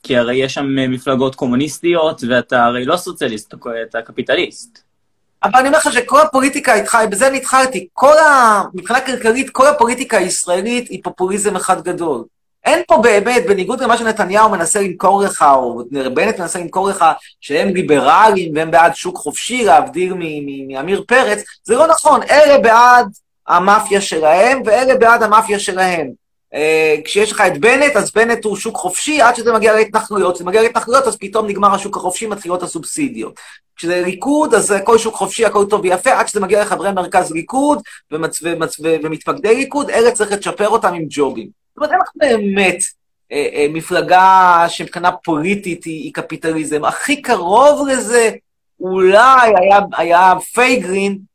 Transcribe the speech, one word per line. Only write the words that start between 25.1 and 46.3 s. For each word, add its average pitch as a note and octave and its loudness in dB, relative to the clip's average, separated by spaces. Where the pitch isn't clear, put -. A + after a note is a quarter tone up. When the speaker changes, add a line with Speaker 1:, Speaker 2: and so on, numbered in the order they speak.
Speaker 2:
המאפיה G3+ 2
שלהם. F3+ -4
אה, D#3 2
כשיש G#3+ 0
לך - -2
את F3 2
בנט, C4+ 2
אז - 0
בנט A3+ 0
הוא G3+ -4
שוק A3 -10
חופשי, C#4+ -4
עד A#3+ 4
שזה A#3 -2
מגיע G#3+ 2
להתנחלויות. G#3 -2
כשזה F3 -10
מגיע G3+ 2
להתנחלויות, A3+ 0
אז G#3 -4
פתאום G#3 -6
נגמר G3+ 0
השוק G3 -6
החופשי, F3+ -8
מתחילות F3+ -6
הסובסידיות. C3+ -8
כשזה F3 -4
ליכוד, G3 -2
אז G3+ 2
הכל G#3+ 2
שוק A3 -2
חופשי, G3 -4
הכל G3+ 2
טוב G3+ 0
ויפה, F#3 0
עד - -2
שזה G#3 -6
מגיע G3+ 0
לחברי F#3+ -4
מרכז F3+ -2
ליכוד, C4+ -2
ומצ-, D#3 -6
ומצ-, D#3+ -6
ו-, D#3+ 0
ומתפקדי D#3 -2
ליכוד, C4+ -6
אלה A#3 2
צריך G#3 -4
לצ'פר G3+ -4
אותם G#3 0
עם E3 -8
ג'ובים. A#2+ -4
זאת - -20
אומרת, D4+ -4
אין F#4 0
לך - -4
באמת, G3+ -2
אה, C#3 -4
אה, D3 -2
מפלגה F3 4
שמבחינה E3+ -4
פוליטית E3+ -6
היא, D#3+ -12
היא D#3+ -14
קפיטליזם. D#3 -6